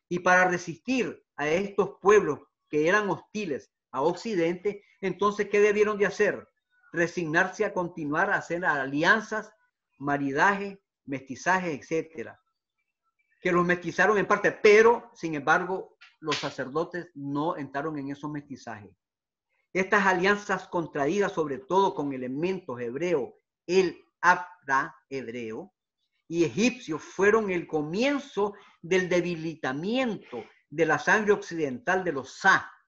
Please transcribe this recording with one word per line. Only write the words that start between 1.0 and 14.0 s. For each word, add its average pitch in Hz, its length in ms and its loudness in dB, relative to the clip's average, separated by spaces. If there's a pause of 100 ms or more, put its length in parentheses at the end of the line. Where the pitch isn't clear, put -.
a 147 120 -4
estos 196 540 -2
pueblos 180 380 4 (280)
que 151 180 0
eran 202 220 2
hostiles 160 640 -6 (180)
a 131 120 -4
Occidente, 175 840 -2 (160)
entonces, 202 480 -2
¿qué 208 100 2
debieron 208 380 4
de 196 100 2
hacer? 170 400 -2 (460)
Resignarse 170 720 0
a 196 80 -2
continuar 170 560 -2
a 190 80 2
hacer 170 300 -6
alianzas, 165 840 0 (480)
maridaje, 151 840 -2 (240)
mestizaje, 156 680 -2
etcétera. 127 680 -8 (1000)
Que 180 100 -2
los 175 140 4
mestizaron 185 540 2